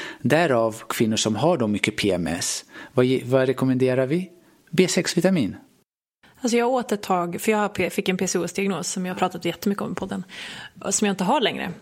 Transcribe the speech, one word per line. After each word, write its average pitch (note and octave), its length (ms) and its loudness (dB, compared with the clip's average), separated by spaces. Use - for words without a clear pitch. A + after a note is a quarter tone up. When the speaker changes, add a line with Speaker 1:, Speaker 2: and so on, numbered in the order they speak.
Speaker 1:
Därav B2 640 2
kvinnor A2 280 0
som G#2+ 200 0
har D#3+ 200 2
då B2 100 0
mycket G#2 300 0
P G2+ 140 2
M F2+ 160 0
S. - 380 -4
Vad B2+ 120 4
ge-, B2+ 200 2
vad C3 220 2
rekommenderar B2+ 600 2
vi? F3 240 -2
B F3 180 4
sex-vitamin. E3+ 680 2
Speaker 2:
Alltså A#3 140 2
jag A#3+ 120 2
åt B3+ 220 -2
ett G3+ 100 -2
tag, F3 380 -2
för A3 120 2
jag G#3+ 60 2
har G#3 100 0
P-, F#3+ 220 -2
fick - 180 -2
en F#3 80 0
P F#3 120 -2
C F#3 100 -2
O E3+ 60 0
S-diagnos F#3+ 480 -4
som F#3 140 -4
jag F#3 80 -6
har G3 40 -8
pratat F3+ 260 -2
jättemycket G3+ 380 -2
om - 100 -6
i - 20 -8
podden, F#3+ 300 -6
som G#3 160 0
jag G3+ 60 2
inte F#3 120 -2
har C4 160 2
längre. E3 420 -2